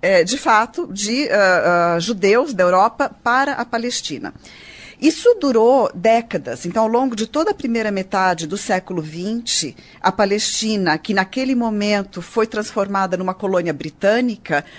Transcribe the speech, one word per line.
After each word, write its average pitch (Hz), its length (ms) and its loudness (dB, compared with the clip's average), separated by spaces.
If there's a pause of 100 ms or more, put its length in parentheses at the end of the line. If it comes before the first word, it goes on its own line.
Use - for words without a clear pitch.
eh, 185 220 4
de 220 140 -4
fato, 226 540 0
de, 214 380 -4
ah, 175 640 4
ah, 170 40 0
judeus 208 540 0
da 185 100 2
Europa 196 480 2 (120)
para 269 300 0
a 233 120 -6
Palestina. 233 680 -8 (680)
Isso 427 380 4
durou 247 560 4
décadas. 185 720 0
Então, 202 180 0
ao 220 60 2
longo 247 260 0
de 214 100 -4
toda 330 260 -2
a - 20 0
primeira 233 360 -2
metade 185 560 -2
do 165 120 -6
século 185 440 -4
vinte, 175 720 -6 (280)
a 190 100 0
Palestina, 202 840 0
que - 160 -6
naquele 254 420 -2
momento 208 640 -2
foi 220 240 -2
transformada 196 680 -2
numa 185 180 -2
colônia 185 380 -2
britânica, 196 920 -2 (140)